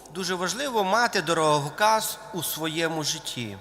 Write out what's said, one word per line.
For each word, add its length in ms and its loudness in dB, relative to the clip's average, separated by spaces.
дуже 220 -4
важливо 500 -2
мати 380 2
дороговказ 960 2
у 100 -4
своєму 640 -2
житті 560 -6